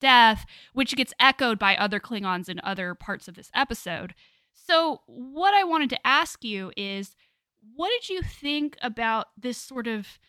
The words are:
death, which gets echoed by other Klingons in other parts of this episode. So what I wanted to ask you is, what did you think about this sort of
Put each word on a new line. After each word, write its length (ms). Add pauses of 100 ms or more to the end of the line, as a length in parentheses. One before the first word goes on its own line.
death, 460 (260)
which 240
gets 240
echoed 380
by 180
other 240
Klingons 480
in 160
other 300
parts 340
of 60
this 200
episode. 600 (400)
So 520
what 480
I 100
wanted 260
to 160
ask 360
you 340
is, 380 (600)
what 160
did 180
you 140
think 580
about 560
this 220
sort 280
of 320 (100)